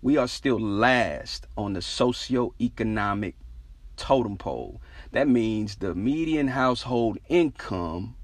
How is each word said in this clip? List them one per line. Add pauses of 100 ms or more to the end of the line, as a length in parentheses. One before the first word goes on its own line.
we
are
still
last (100)
on
the
socioeconomic (640)
totem
pole. (300)
That
means
the
median
household (120)
income